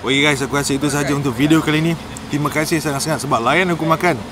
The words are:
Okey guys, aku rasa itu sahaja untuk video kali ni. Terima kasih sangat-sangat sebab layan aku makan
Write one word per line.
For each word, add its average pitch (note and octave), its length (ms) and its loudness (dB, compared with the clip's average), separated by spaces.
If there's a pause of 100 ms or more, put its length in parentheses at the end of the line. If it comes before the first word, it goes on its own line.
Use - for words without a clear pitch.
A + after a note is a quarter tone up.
Okey C3+ 160 2
guys, C#3+ 240 2
aku C3 160 -2
rasa C3+ 160 -2
itu C#3 160 0
sahaja C#3+ 240 0
untuk C#3 160 -2
video D3+ 320 4
kali D3+ 160 2
ni. E3 120 0 (360)
Terima D3 240 -2
kasih D#3 240 0
sangat-sangat C#3+ 480 -2
sebab C3 160 0
layan E3+ 320 2
aku D#3+ 160 -2
makan D#3+ 320 2 (120)